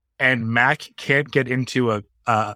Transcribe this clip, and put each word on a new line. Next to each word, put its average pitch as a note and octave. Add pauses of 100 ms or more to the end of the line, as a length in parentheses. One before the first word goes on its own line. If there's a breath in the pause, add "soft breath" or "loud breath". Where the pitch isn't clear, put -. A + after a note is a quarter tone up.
(200)
And B2+
Mac B2
can't -
get C3
into B2
a, G#2 (240)
uh, G#2+